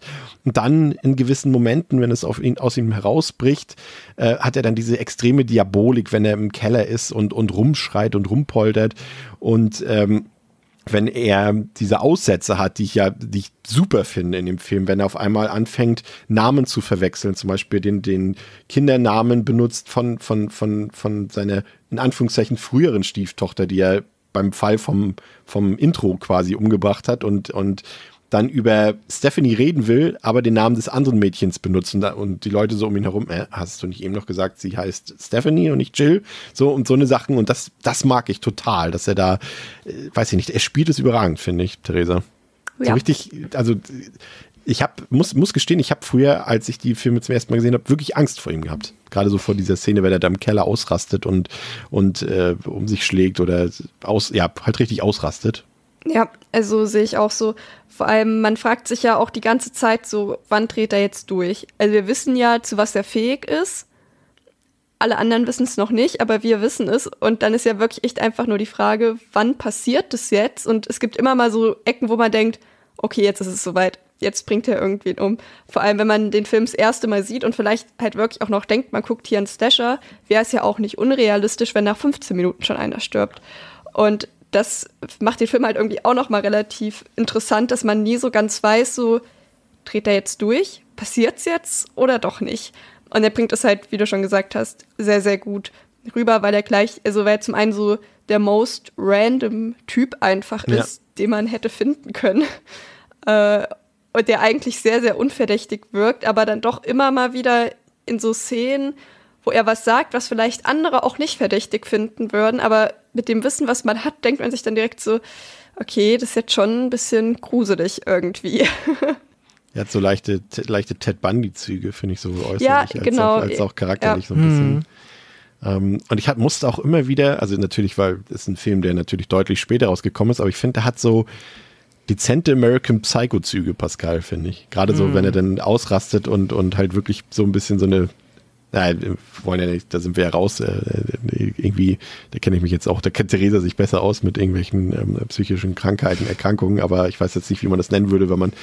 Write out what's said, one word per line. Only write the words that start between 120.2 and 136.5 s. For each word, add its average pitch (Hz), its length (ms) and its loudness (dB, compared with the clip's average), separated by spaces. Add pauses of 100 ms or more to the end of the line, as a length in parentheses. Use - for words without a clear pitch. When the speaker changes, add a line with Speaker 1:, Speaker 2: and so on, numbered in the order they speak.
Speaker 1:
t-, - 260 -10
leichte 101 280 -2
Ted - 260 -6
Bundy-Züge, 98 720 -4
finde 98 220 -6
ich, - 40 -8
so 92 120 -8
äußerlich 90 300 -4
Speaker 2:
Ja, 269 200 2
Speaker 1:
als - 100 -6
Speaker 2:
genau. 220 460 0
Speaker 1:
auch, 220 40 0
als - 200 -2
auch 98 140 -4
charakterlich 98 500 -2
Speaker 2:
Ja. - 20 -20
Speaker 1:
so - 80 -6
ein 156 60 4
bisschen. 147 320 4
Speaker 3:
Mhm. 151 100 -2 (800)
Speaker 1:
Ähm, 98 340 0 (120)
und 110 80 0
ich 104 100 -4
hab, 135 100 0
musste 135 300 0
auch 117 120 -2
immer 147 280 2
wieder, 139 340 2
also 101 140 0
natürlich, 98 420 -2
weil 95 220 2 (100)
es - 200 -10
ein 92 80 -4
Film, 98 240 0
der 90 120 2
natürlich 87 360 -4
deutlich 95 320 2
später 120 260 2
rausgekommen 101 440 0
ist, 120 100 0
aber 98 80 2
ich - 80 -4
finde, 131 160 -2
der 110 100 0
hat 120 160 -2
so 113 260 4 (840)
dezente 147 420 2
American 123 500 4
Psycho-Züge, 98 720 -2
Pascal, 82 480 -4
finde 85 280 -6
ich. - 200 -12
Gerade 101 240 2
so, 101 120 2
Speaker 3:
Mhm. 92 80 2
Speaker 1:
wenn 95 100 4
er 95 80 2
dann 95 300 0
ausrastet 110 640 0
und, 98 240 0